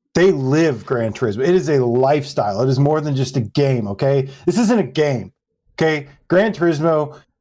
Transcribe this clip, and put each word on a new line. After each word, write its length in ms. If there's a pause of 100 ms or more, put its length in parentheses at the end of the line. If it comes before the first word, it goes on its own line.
(140)
they 180
live 520
Gran 300
Turismo. 300
It 100
is 160
a 160
lifestyle. 800
It 60
is 100
more 220
than 140
just 220
a 40
game, 460
okay? 400 (200)
This 100
isn't 220
a 40
game, 480 (420)
okay? 340 (200)
Gran 260
Turismo 680 (200)